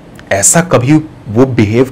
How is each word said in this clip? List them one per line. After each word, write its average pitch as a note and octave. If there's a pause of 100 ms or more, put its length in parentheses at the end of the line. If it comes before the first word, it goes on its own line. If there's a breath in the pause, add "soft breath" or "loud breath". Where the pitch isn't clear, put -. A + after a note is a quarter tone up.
(320)
ऐसा G2+
कभी C#3 (360)
वो A#2
behave A#2